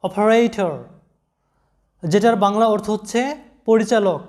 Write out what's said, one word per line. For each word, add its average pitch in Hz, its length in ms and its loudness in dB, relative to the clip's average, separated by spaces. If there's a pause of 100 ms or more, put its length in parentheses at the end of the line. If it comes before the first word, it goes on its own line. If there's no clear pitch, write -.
অপারেটর, 208 720 0 (1300)
যেটার 202 340 2
বাংলা 208 300 2
অর্থ 208 240 -2
হচ্ছে 214 300 -4 (440)
পরিচালক। 214 640 0